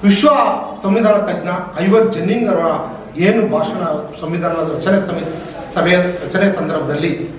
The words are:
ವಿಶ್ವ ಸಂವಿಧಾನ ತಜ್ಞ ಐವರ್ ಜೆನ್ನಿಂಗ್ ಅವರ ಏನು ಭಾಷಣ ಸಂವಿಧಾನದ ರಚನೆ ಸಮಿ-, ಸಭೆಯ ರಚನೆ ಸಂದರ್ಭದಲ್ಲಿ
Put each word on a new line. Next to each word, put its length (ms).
ವಿಶ್ವ 240
ಸಂವಿಧಾನ 300
ತಜ್ಞ 360
ಐವರ್ 260
ಜೆನ್ನಿಂಗ್ 360
ಅವರ 240
ಏನು 340
ಭಾಷಣ 320
ಸಂವಿಧಾನದ 560
ರಚನೆ 240
ಸಮಿ-, 760
ಸಭೆಯ 220
ರಚನೆ 560
ಸಂದರ್ಭದಲ್ಲಿ 880